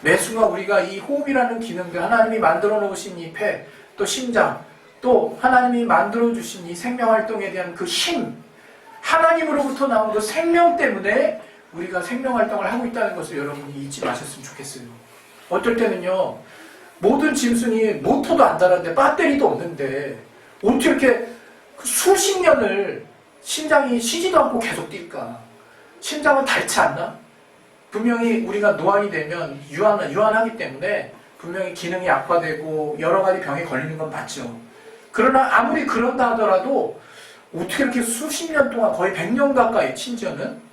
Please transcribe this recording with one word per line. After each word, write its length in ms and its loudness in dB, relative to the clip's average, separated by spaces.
매 160 4
순간 340 0
우리가 300 0
이 200 -4
호흡이라는 600 0
기능들, 420 -8
하나님이 360 2
만들어 420 2
놓으신 380 -6
이 140 -12
폐, 340 -4
또 100 -2
심장, 580 -2
또 400 2
하나님이 440 4
만들어 480 2
주신 340 -8
이 80 -10
생명 380 -2
활동에 380 -2
대한 240 -6
그 100 -8
힘, 580 -4
하나님으로부터 840 2
나온 260 0
그 80 0
생명 560 4
때문에 640 0
우리가 280 -6
생명 360 -2
활동을 360 0
하고 140 -4
있다는 300 -4
것을 220 -8
여러분이 460 -10
잊지 200 -10
마셨으면 400 -8
좋겠어요. 400 -16
어떨 260 0
때는요, 640 -2
모든 340 4
짐승이 600 0
모터도 480 4
안 160 6
달았는데 360 4
배터리도 520 4
없는데 720 -4
어떻게 260 4
이렇게 380 4
그 100 -10
수십 540 4
년을 680 2
심장이 580 2
쉬지도 400 0
않고 180 0
계속 320 -6
뛸까? 460 -12
심장은 440 2
닳지 360 -2
않나? 360 -2
분명히 540 0
우리가 280 2
노안이 380 2
되면 480 -6
유한, 400 2
유한하기 460 2
때문에 560 -6
분명히 340 -8
기능이 380 -6
악화되고 880 -2
여러 220 2
가지 180 2
병에 240 -6
걸리는 320 -6
건 140 -8
맞죠. 480 -10
그러나 440 4
아무리 300 2
그런다 460 0
하더라도 680 0
어떻게 300 -2
이렇게 180 0
수십 500 -6
년 180 4
동안, 220 0
거의 220 -2
백 180 -4
년 220 2
가까이 420 2
심지어는 640 -8